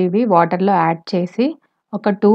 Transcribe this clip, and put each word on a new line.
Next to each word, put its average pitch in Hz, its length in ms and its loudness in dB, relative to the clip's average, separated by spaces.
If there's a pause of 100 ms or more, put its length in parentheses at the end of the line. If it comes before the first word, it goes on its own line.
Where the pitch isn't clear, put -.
ఇవి 185 160 0 (100)
వాటర్‌లో 180 480 0
యాడ్ 165 220 -2 (100)
చేసి 180 320 -4 (480)
ఒక 208 180 -4 (120)
two 208 120 4